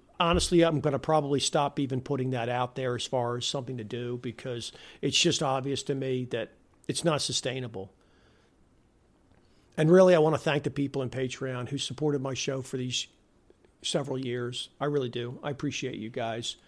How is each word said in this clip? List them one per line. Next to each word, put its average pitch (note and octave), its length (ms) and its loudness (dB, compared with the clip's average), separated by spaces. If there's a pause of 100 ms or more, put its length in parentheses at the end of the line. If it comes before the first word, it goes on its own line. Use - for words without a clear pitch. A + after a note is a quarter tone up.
(200)
Honestly, F3 440 4
I'm D#3 180 4
gonna C#3+ 180 0
probably D3 400 2
stop C#3+ 400 0
even C3 220 -2
putting C3 300 -2
that A#2+ 180 -2
out B2 260 -2
there C3 180 -2
as A2+ 120 -4
far A#2+ 320 -2
as B2 80 -6
something C3 320 -4
to A2 80 -8
do A#2+ 320 -6
because A#2+ 560 -8 (280)
it's C#3 160 0
just E3 240 4
obvious C3+ 420 0
to C#3+ 120 -2
me C3 360 -2
that A2+ 200 -4 (380)
it's D3 160 -4
not D3+ 160 2
sustainable. B2 720 -4 (1800)
And D#3 120 4
really, F#3 240 10
I E3 60 8
wanna D#3 200 4
thank D3 240 0
the C#3+ 80 -2
people C#3 320 -2
in B2 60 -4
Patreon B2+ 600 -6
who C#3+ 80 -4
supported C#3+ 440 -2
my C3+ 120 -4
show C3+ 280 -4
for B2+ 140 -8
these B2+ 320 -4 (760)
several C#3 340 -2
years. B2 520 -4 (120)
I C#3 40 0
really C#3+ 220 0
do. A#2+ 360 -6
I D3+ 80 -4
appreciate B2+ 480 -4
you G#2+ 100 -8
guys. A#2 460 -6 (120)